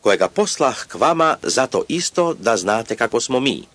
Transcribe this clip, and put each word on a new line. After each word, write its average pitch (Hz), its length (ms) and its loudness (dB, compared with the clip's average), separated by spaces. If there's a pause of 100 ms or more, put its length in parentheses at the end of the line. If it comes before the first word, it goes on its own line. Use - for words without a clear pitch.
kojega 95 280 2
poslah 151 580 -2
k - 80 -20
vama 160 480 2
zato - 460 0
isto, 170 460 -2
da 113 220 0
znate 107 400 -2
kako 117 240 0
smo 127 200 -2
mi 131 220 -2 (120)